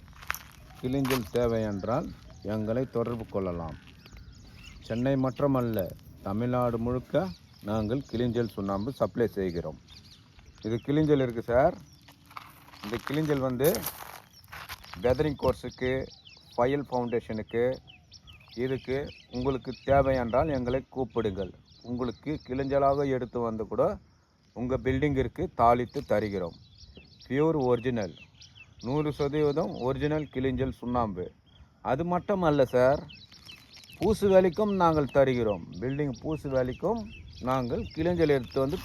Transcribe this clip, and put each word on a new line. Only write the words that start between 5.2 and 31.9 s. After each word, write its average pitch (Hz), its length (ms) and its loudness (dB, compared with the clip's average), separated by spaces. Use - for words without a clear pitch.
மட்டுமல்ல, 123 600 2
தமிழ்நாடு 120 580 0
முழுக்க 127 400 0
நாங்கள் 110 400 -2
கிளிஞ்சல் 117 460 0
சுண்ணாம்பு 98 420 -2
சப்ளை 110 300 2
செய்கிறோம். 82 420 -4
இது 117 100 -2
கிளிஞ்சல் 147 360 4
இருக்கு 117 280 -6
சார். 143 240 4
இந்த 110 120 -6
கிளிஞ்சல் 143 400 2
வந்து 131 220 4
வெதரிங் 131 360 2
கோர்ஸுக்கு, 127 500 -2
ஃபயல் 135 360 2
ஃபவுண்டேஷனுக்கு, 117 760 -2
இதுக்கு 131 320 -4
உங்களுக்கு 127 360 -2
தேவை 135 340 6
என்றால் 127 340 2
எங்களை 127 240 0
கூப்பிடுங்கள். 107 580 -2
உங்களுக்கு 123 420 -4
கிளிஞ்சலாக 139 600 2
எடுத்து 123 320 -4
வந்து 110 240 -4
கூட 113 120 2
உங்க 123 260 -2
பில்டிங்கிற்கு 131 580 0
தாளித்து 120 400 4
தருகிறோம். 98 460 -2
பியூர் 156 340 2
ஒரிஜினல், 117 440 0
நூறு 147 320 0
சதவீதம் 147 520 0
ஒரிஜினல் 147 480 0
கிளிஞ்சல் 131 460 0
சுண்ணாம்பு. 113 440 -2